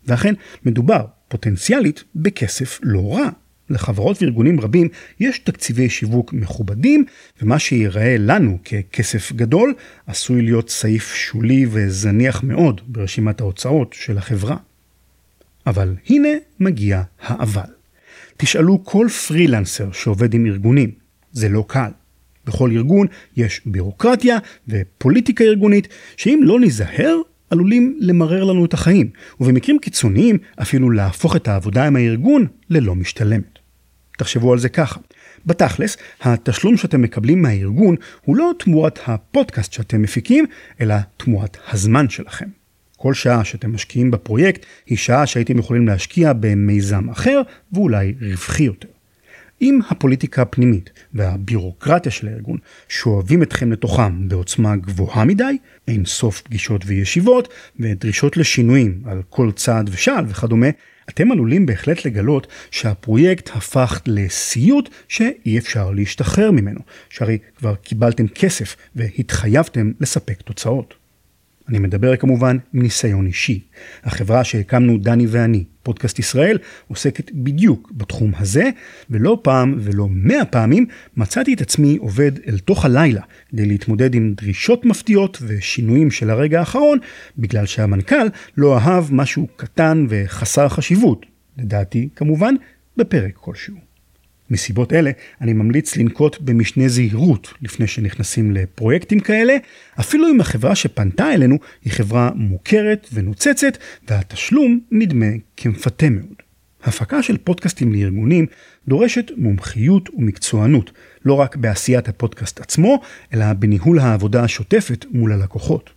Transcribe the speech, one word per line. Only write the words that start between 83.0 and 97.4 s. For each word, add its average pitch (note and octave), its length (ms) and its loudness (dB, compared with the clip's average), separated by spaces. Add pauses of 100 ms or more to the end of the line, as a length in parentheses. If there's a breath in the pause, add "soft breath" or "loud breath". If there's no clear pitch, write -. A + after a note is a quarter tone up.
כדי G#2+ 160 -2
להתמודד A2 500 0
עם A2 220 2
דרישות G#2+ 480 -2
מפתיעות G3 560 2
ושינויים A2+ 680 0
של A2 180 -2
הרגע D3 300 0
האחרון, C#4+ 400 2 (380 loud breath)
בגלל G#2 280 -2
שהמנכ"ל G#2+ 640 0 (300 loud breath)
לא C#3 200 4
אהב D#3 360 2
משהו C3+ 420 0
קטן D#3+ 540 0
וחסר A2 600 0
חשיבות, F3 560 2 (320)
לדעתי A2 580 -4
כמובן, D#3+ 400 0 (420 loud breath)
בפרק C3 380 0
כלשהו. - 500 -16 (640)
מסיבות A#2 440 -2
אלה, D#3 180 2 (300 loud breath)
אני A#2 120 0
ממליץ A2+ 440 0
לנקוט D3 420 0
במשנה C3 480 0
זהירות A#2+ 720 0